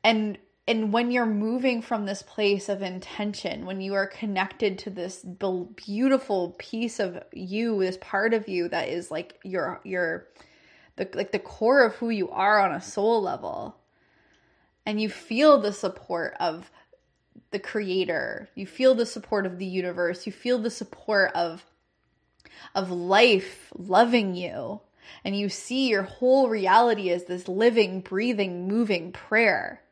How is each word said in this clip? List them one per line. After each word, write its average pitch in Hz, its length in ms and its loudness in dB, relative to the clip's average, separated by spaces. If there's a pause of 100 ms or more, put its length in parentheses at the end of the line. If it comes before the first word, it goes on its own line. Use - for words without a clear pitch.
And, 214 360 2 (280)
and 220 260 0
when 240 200 0
you're 247 140 0
moving 233 540 0
from 220 260 -4
this 196 160 -6
place 202 460 0
of 196 140 -4
intention, 185 840 -6
when 190 140 -8
you 196 140 -4
are 196 140 0
connected 196 720 -2
to 202 100 -10
this 185 320 -10
bel-, 185 540 -4
beautiful 208 840 0
piece 226 400 -6
of 175 240 -4 (100)
you, 208 460 -2
this 185 220 0
part 220 340 0
of 214 140 -2
you 175 220 -2
that - 180 -2
is, 170 240 -6
like, 165 320 -10
your, 180 400 -4
your, 180 420 -4 (720)
the, 190 180 -4
like, 196 160 -4
the 202 80 -2
core 247 460 4
of 240 100 0
who 233 160 -4
you 202 200 -2
are 208 280 4
on 190 140 2
a 175 80 -6
soul 214 420 0
level, - 540 -6 (1080)
and 214 160 -2
you 214 80 0
feel 269 520 6
the 202 120 -2
support 175 680 -6
of 170 280 -2 (840)
the 202 80 -4
creator, 180 960 -2
you 190 100 -10
feel 262 300 4
the 226 100 0
support 208 400 -2
of 180 120 -6
the 190 80 -6
universe, 180 600 -2
you 196 60 -8
feel 247 260 0
the 220 120 -2
support 202 680 0
of, 170 280 -2 (1120)
of 190 160 -4
life 185 840 2
loving 202 580 4
you, 180 460 -8 (420)
and 202 160 -4
you 202 100 -4
see 254 400 -4
your 202 140 2
whole 254 460 2
reality 208 600 4
as 175 160 -2
this 180 200 -8
living, 202 540 2
breathing, 190 680 -2
moving 196 460 0
prayer 214 680 0 (120)